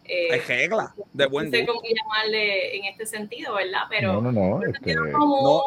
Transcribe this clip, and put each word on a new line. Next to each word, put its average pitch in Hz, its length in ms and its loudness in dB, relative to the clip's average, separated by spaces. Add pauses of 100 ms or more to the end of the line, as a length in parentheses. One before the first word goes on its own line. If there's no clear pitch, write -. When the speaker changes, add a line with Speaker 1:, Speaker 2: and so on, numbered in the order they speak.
Speaker 1:
eh, 175 280 -2
Speaker 2:
Hay 127 80 4
regla 151 540 0 (180)
de 139 120 2
Speaker 1:
no 135 60 2
Speaker 2:
buen 147 200 -2
Speaker 1:
sé 240 120 4
Speaker 2:
gusto. 233 120 0
Speaker 1:
cómo 226 120 -6
llamarle 214 920 0
en 202 80 -8
este 196 180 -8
sentido, 226 500 -8
¿verdad? 190 360 -2
Pero 202 240 0
Speaker 3:
No, 104 80 0
no, 127 100 0
no, 101 240 2
Speaker 1:
un 202 60 -2 (100)
sentido - 320 -2
Speaker 3:
este - 140 0
Speaker 1:
común 285 240 4
Speaker 2:
No, 277 240 4